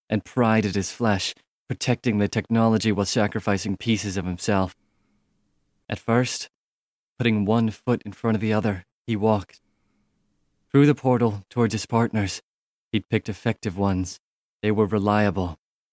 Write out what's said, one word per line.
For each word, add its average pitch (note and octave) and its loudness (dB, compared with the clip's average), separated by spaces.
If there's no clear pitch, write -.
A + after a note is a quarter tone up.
and G#2+ -2
pried A2 2
at F#2+ -4
his G2 -4
flesh, G#2+ -2
protecting A#2+ -2
the G#2 0
technology A2+ 0
while G2 0
sacrificing G2+ -2
pieces G#2 -4
of F#2 -4
himself. F#2 -2
At - -8
first, A#2+ 0
putting G#2+ 2
one A2+ 2
foot A2+ -2
in G#2+ -12
front A2+ 0
of F#2+ -2
the A2 0
other, G#2 0
he A2+ -4
walked. G#2 0
Through C#3+ 6
the C#3+ 4
portal A#2 0
towards A2+ 0
his A2 -4
partners, A2 -2
he'd A2 -4
picked A2 -2
effective G2+ -6
ones. F#2+ -2
They G#2+ 0
were G#2 2
reliable. G2 0